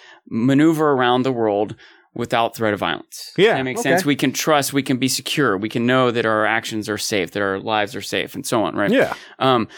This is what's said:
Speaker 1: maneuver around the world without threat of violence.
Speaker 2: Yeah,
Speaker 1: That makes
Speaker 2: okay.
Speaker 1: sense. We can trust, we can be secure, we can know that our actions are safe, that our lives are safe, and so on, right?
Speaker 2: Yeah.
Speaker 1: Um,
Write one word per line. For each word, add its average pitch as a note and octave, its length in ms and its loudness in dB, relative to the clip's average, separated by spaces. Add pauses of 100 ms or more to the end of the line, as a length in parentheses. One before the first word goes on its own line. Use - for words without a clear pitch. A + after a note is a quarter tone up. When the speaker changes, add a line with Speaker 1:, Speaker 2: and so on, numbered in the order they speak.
(300)
Speaker 1:
maneuver D3 640 4
around B2+ 320 2
the C3 80 0
world G#2+ 440 0 (380)
without A#2+ 420 -2
threat A2 180 0
of G2 60 -4
violence. - 580 -6
Speaker 2:
Yeah, G3 180 4
Speaker 1:
That C3+ 80 -2
makes C3 180 -6
Speaker 2:
okay. C#3 100 0
Speaker 1:
sense. F3 140 2
We C#3+ 120 2
can C3+ 160 0
trust, C#3+ 400 0
we C#3 100 0
can C3 140 0
be B2+ 100 -2
secure, B2 500 0
we G#2 120 -4
can A#2 160 -2
know B2+ 260 4
that A2+ 140 0
our G#2+ 200 2
actions A2 440 -2
are G#2 80 -2
safe, F#2+ 340 -2
that G2+ 100 -4
our G2 180 -2
lives G#2 360 -2
are G2+ 60 -8
safe, - 340 -6
and - 100 -10
so A2+ 180 0
on, F#2 120 -4
right? G2+ 160 0
Speaker 2:
Yeah. B3+ 220 2 (260)
Speaker 1:
Um, B2 280 2 (100)